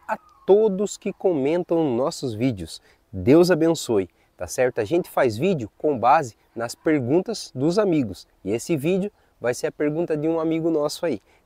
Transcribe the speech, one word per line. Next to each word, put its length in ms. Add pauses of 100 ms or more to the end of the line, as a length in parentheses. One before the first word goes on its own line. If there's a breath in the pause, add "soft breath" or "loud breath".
a 100 (280)
todos 500
que 160
comentam 840
nossos 360
vídeos. 480 (320 soft breath)
Deus 380
abençoe, 580 (280)
tá 100
certo? 320
A 60
gente 260
faz 260
vídeo 400
com 220
base 380 (180)
nas 200
perguntas 800
dos 240
amigos. 500 (160)
E 80
esse 240
vídeo 340 (300)
vai 140
ser 140
a 40
pergunta 440
de 120
um 100
amigo 320
nosso 360
aí, 140 (260 soft breath)